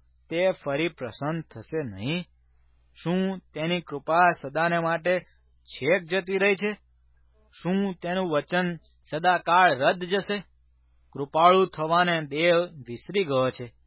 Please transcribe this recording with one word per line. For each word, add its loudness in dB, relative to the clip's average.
તે 0
ફરી -4
પ્રસન્ન -6
થશે -8
નહીં? -6
શું -2
તેની -2
કૃપા 2
સદાને -2
માટે 0
છેક 0
જતી -2
રહી 2
છે? -4
શું -2
તેનું -4
વચન -2
સદાકાળ 4
રદ 2
જશે? -2
કૃપાળુ 4
થવાને 0
દેવ 2
વિસરી -6
ગયો 0
છે. -14